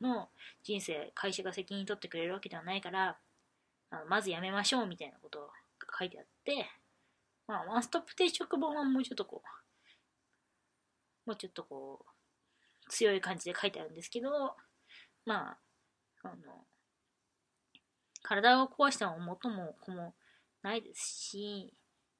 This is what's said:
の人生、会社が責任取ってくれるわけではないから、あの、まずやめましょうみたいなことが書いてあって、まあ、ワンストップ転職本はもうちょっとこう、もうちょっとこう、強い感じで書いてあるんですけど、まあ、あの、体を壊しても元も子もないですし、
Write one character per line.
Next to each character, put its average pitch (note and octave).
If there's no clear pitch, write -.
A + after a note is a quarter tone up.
の A#3
人 G3+
生、 D#3
会 G3
社 F#3+
が F#3
責 F#3+
任 G3
取 G#3
っ G3+
て F3
く -
れ E3
る F3+
わ G3+
け G3
で F3
は D#3+
な F3+
い G3
か F3+
ら、 F#3
あ D#3+
の、 D#3
ま G3
ず G3
や E3+
め F#3+
ま G3+
し C4+
ょ B3+
う G#3+
み F3
た D#3
い C3+
な -
こ -
と D3+
が -
書 F#3
い F3+
て -
あ -
っ -
て、 C#4
ま G3
あ、 -
ワ G#3+
ン B3
ス -
ト E4+
ッ E4+
プ -
転 F4+
職 -
本 D4
は D4
も C4+
う B3+
ち -
ょ -
っ -
と G3
こ -
う、 -
も A3
う -
ち G3+
ょ F#3
っ -
と E3
こ C3+
う、 -
強 G#3+
い F#3+
感 F#3
じ -
で F3
書 -
い G3
て E3
あ D#3+
る D#3
ん D#3+
で E3
す -
け A#3+
ど、 C4
ま G#3
あ、 -
あ F#3
の、 F3+
体 A#3+
を C4
壊 C#4
し -
て G#3
も E3
元 F3
も F#3
子 -
も F3
な G3+
い A3+
で -
す -
し、 G3+